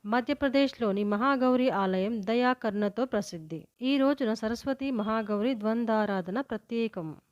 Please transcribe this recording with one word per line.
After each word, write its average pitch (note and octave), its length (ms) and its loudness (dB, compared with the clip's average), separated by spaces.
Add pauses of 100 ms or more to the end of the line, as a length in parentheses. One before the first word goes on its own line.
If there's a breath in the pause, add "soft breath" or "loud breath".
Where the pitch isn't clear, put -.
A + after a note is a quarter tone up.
మధ్యప్రదేశ్లోని B3 960 2
మహాగౌరి B3+ 640 2
ఆలయం F#3+ 520 0
దయాకరుణతో A3+ 800 0
ప్రసిద్ధి. E3 600 -6 (180)
ఈ C4+ 140 2
రోజున C4+ 380 2
సరస్వతి C4 560 -4
మహాగౌరి G#3+ 640 0
ద్వందారాధన G#3+ 880 0
ప్రత్యేకం. A3 760 -6 (160)